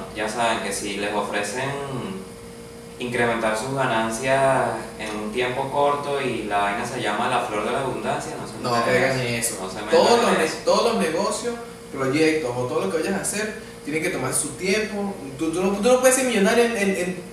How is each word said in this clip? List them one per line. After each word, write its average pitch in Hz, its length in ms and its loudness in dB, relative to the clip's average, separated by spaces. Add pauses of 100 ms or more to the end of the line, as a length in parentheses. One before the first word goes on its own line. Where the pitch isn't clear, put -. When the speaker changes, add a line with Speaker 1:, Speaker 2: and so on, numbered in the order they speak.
(140)
Speaker 1:
ya 110 140 -2
saben 113 320 0
que 101 140 -4
si 101 240 -4
les 104 160 -2
ofrecen 104 560 -2 (1300)
incrementar 117 600 0
sus 135 160 -4
ganancias 135 920 2 (320)
en 107 180 -6
un 107 160 -6
tiempo 127 380 -2
corto 143 500 2
y 113 240 -2
la 104 140 0
vaina 101 280 0
se - 140 -6
llama - 280 0
la - 120 2
flor - 240 -2
de - 80 -2
la - 80 -2
abundancia, 113 600 -4
no - 60 -8
se - 160 -10
Speaker 2:
No 123 80 -2
Speaker 1:
metan 123 240 2
en 123 80 4
Speaker 2:
caigan 131 180 2
Speaker 1:
eso, 123 80 -2
Speaker 2:
en 120 60 0
eso. 117 280 -2
Speaker 1:
no 135 80 -6
se - 60 -10
metan - 140 -8
Speaker 2:
Todos 170 200 6 (100)
Speaker 1:
en 220 60 4
Speaker 2:
los 190 120 4
ne-, 165 60 2
Speaker 1:
eso. 156 200 -2
Speaker 2:
todos 214 300 4
los 196 80 2
negocios, 214 520 -2 (380)
proyectos 147 640 2
o 127 100 0
todo 120 180 -2
lo 190 80 -2
que - 60 0
vayas 180 160 0
a - 80 -2
hacer, 208 320 -4 (300)
tienen 156 180 -2
que 180 80 -2
tomar 127 240 -2
su - 160 0
tiempo. 202 640 -2 (240)
Tú, 160 120 0
tú 175 120 0
no, 196 160 4
tú 202 100 -2
no 254 120 8
puedes 262 160 6
ser 262 100 2
millonario 233 380 6
en, 226 120 0
en, 196 200 2
en 180 260 -2 (100)